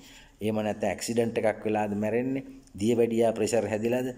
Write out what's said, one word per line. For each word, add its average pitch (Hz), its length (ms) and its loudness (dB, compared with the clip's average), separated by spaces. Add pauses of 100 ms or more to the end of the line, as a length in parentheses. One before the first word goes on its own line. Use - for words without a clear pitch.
(360)
එහෙම 110 220 -2
නැත්නම් 104 320 -2
ඇක්සිඩන්ට් 113 500 -2
එකක් 107 240 0
වෙලාද 107 320 0
මැරෙන්නේ, 123 480 -2 (280)
දියවැඩියා 113 640 2
ප්‍රෙෂර් 104 340 0
හැදිලාද, 117 400 0 (100)